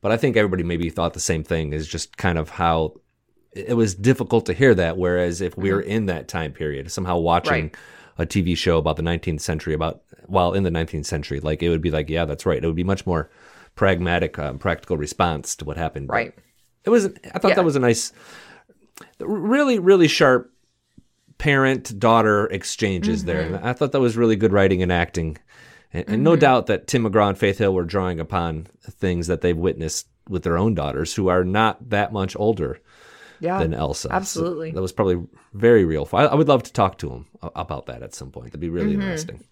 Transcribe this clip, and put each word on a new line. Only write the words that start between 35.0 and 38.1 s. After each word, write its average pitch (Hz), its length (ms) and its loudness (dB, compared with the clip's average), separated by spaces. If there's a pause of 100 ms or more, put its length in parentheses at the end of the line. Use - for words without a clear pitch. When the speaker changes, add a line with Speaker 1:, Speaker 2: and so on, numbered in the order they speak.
Speaker 1:
very 110 300 6
real. 78 280 -2
I, 123 140 4
I 139 80 2
would 147 140 4
love 131 160 4
to - 80 -18
talk 98 260 0
to 69 120 -10
him 62 160 -16 (160)
a-, 85 140 -10
about 78 300 -8
that 60 160 -14
at 58 120 -16